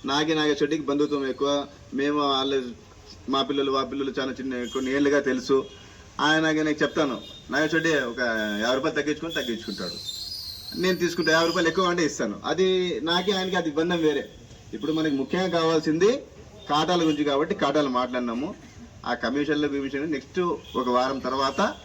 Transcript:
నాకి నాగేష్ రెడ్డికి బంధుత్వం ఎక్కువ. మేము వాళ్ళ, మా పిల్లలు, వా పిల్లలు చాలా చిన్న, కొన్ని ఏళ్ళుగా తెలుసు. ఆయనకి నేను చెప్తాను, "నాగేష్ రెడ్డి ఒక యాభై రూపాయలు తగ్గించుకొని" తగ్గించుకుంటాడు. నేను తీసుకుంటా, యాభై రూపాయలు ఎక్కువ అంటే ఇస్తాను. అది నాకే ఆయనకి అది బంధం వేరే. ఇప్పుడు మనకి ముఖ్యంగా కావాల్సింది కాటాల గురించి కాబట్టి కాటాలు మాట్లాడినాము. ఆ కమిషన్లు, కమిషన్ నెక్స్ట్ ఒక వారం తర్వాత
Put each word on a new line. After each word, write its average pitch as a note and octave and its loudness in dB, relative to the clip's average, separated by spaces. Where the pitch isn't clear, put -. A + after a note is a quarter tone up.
నాకి D#3 2
నాగేష్ D3+ 2
రెడ్డికి D3 0
బంధుత్వం C#3+ 0
ఎక్కువ. C#3 0
మేము C#3+ 0
వాళ్ళ, C#3 2
మా C3+ 2
పిల్లలు, C3+ 0
వా C3+ 2
పిల్లలు C3+ -4
చాలా C3 -2
చిన్న, B2+ -6
కొన్ని C3 -2
ఏళ్ళుగా C#3+ 4
తెలుసు. C3+ 2
ఆయనకి D#3 4
నేను D3+ 0
చెప్తాను, C#3+ 0
"నాగేష్ D3+ 2
రెడ్డి D#3+ 2
ఒక B2+ 0
యాభై B2+ 2
రూపాయలు D3 0
తగ్గించుకొని" D3+ -4
తగ్గించుకుంటాడు. G#2+ -6
నేను F3+ 2
తీసుకుంటా, E3+ 0
యాభై E3 4
రూపాయలు E3 0
ఎక్కువ F#3 2
అంటే F3 2
ఇస్తాను. A2 -4
అది F3+ 0
నాకే F3+ 0
ఆయనకి F#3+ -2
అది E3 0
బంధం E3+ 0
వేరే. D3+ 2
ఇప్పుడు C#3+ -4
మనకి D#3 2
ముఖ్యంగా E3+ 0
కావాల్సింది E3 4
కాటాల E3 2
గురించి D3+ 2
కాబట్టి D3 2
కాటాలు C#3+ 2
మాట్లాడినాము. B2 -2
ఆ B2 -2
కమిషన్లు, D3 0
కమిషన్ C#3 -4
నెక్స్ట్ C#3+ -4
ఒక B2 0
వారం B2+ 2
తర్వాత C3+ 0